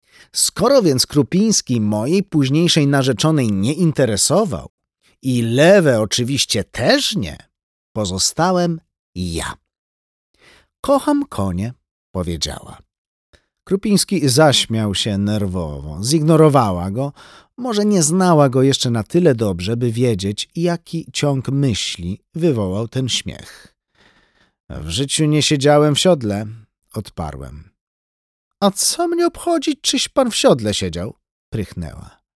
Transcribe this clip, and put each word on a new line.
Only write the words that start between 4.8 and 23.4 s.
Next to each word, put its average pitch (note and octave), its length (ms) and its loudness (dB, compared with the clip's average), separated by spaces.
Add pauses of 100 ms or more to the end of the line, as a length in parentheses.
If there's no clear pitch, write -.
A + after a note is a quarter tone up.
i B2+ 200 -2
Lewe C#3 600 6
oczywiście A#2+ 600 -2
też A3+ 520 0
nie, F#2 220 -6 (560)
pozostałem E3 880 -2 (340)
ja. F2 380 -6 (1300)
„Kocham C#4+ 440 0
konie”, G2 480 -4 (380)
powiedziała. E2 680 -6 (840)
Krupiński F#3+ 680 0
zaśmiał A2+ 680 2
się G#2 220 -2
nerwowo, F2+ 840 -4
zignorowała C#3 880 2
go, C3+ 220 -6 (440)
może A3 280 -2
nie G3+ 180 2
znała D#3+ 460 4
go C3 140 2
jeszcze C3+ 260 0
na A#2 140 -2
tyle E3+ 320 2
dobrze, G#2 420 -2
by A#2+ 140 -2
wiedzieć, A2 640 -2
jaki E3+ 580 -4
ciąg C#3 360 -2
myśli A2 680 -2 (160)
wywołał A2+ 520 0
ten C3 220 -4
śmiech. - 640 -10 (920)